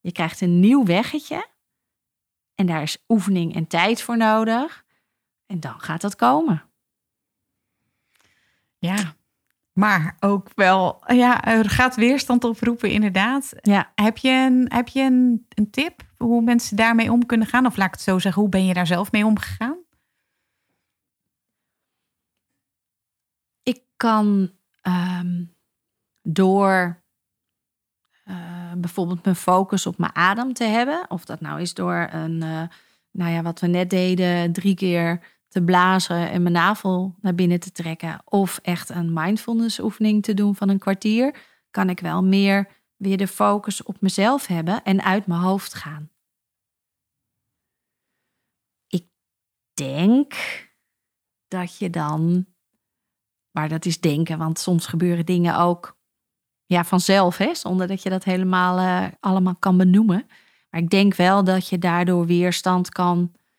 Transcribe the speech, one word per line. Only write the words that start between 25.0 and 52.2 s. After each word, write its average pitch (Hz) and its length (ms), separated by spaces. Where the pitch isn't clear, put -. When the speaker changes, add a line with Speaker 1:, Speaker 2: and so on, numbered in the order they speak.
Speaker 1:
door, 190 800
eh, 175 540
bijvoorbeeld 175 460
mijn 185 120
focus 185 500
op 180 120
mijn 170 180
adem 214 380
te 240 100
hebben. 247 460
Of - 160
dat - 160
nou 151 200
is 175 120
door 175 380
een, 160 320
eh, 160 200
nou 170 200
ja, 165 100
wat 170 180
we 180 80
net 180 220
deden, 180 640
drie 185 220
keer 170 720
te 185 160
blazen 180 680
en 175 100
mijn 175 120
navel 185 680
naar 180 140
binnen 175 240
te 175 120
trekken. 160 540
Of 196 320
echt - 320
een 170 240
mindfulness 214 640
oefening 214 440
te 220 100
doen 202 220
van 196 140
een 196 100
kwartier. 220 560
Kan 190 180
ik 180 100
wel 175 240
meer 196 440
weer 196 220
de 190 100
focus 202 560
op - 180
mezelf 208 460
hebben 170 360
en 196 200
uit 196 240
mijn 170 140
hoofd 190 320
gaan. 151 360
Ik 175 180
denk 180 600
dat 180 300
je 190 120
dan, 165 560